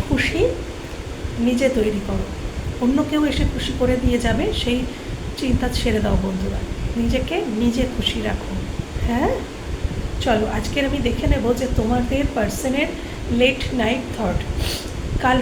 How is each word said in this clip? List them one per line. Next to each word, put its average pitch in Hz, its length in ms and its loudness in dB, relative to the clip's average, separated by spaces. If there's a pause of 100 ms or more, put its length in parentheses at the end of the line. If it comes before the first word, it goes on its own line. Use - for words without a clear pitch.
খুশি 302 340 2 (1080)
নিজে 247 200 4 (120)
তৈরি 208 300 2
করো, 196 180 0 (580)
অন্য 269 120 4 (120)
কেউ 302 120 2 (100)
এসে - 220 2
খুশি 247 260 -2
করে 254 240 4
দিয়ে 247 220 4
যাবে 226 200 2 (160)
সেই 247 180 2 (600)
চিন্তা 247 280 2 (100)
ছেড়ে 214 280 2
দাও 196 200 2
বন্ধুরা, 190 340 -2 (400)
নিজেকে 240 360 0 (260)
নিজে 240 220 2 (100)
খুশি - 340 -2
রাখো। - 260 -4 (540)
হ্যাঁ, 262 240 2 (960)
চলো 214 200 4 (120)
আজকের 277 320 0
আমি 277 180 0
দেখে 240 260 0
নেব 233 120 2 (160)
যে 254 60 0 (120)
তোমাদের 247 440 2 (120)
পার্সনের 262 540 0 (500)
লেট 254 220 4 (200)
নাইট 240 220 0 (120)
থট, 196 220 0 (840)
কাল 254 180 4